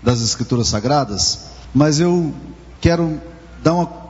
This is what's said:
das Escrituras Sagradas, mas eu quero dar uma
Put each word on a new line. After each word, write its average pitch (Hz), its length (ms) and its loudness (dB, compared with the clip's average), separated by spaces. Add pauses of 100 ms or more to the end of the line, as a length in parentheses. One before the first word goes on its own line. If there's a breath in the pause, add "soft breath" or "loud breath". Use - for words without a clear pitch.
das 120 200 2
Escrituras 117 440 0
Sagradas, 110 720 0 (340 loud breath)
mas 147 280 4
eu 175 340 2 (460)
quero 165 400 2 (420)
dar 156 120 4
uma 170 140 0 (220)